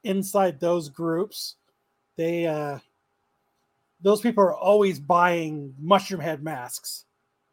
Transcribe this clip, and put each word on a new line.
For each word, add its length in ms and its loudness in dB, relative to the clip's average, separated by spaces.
inside 560 0
those 300 -2
groups, 640 -6
they, 320 -2
uh, 320 -4
those 200 4
people 220 2
are 120 2
always 440 4
buying 800 0
Mushroom 420 2
Head 220 -6
masks. 600 -10